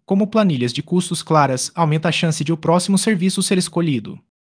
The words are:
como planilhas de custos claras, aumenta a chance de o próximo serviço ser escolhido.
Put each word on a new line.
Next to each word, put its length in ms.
como 220
planilhas 460
de 100
custos 400
claras, 500
aumenta 360
a 40
chance 300
de 100
o 40
próximo 420
serviço 460
ser 140
escolhido. 600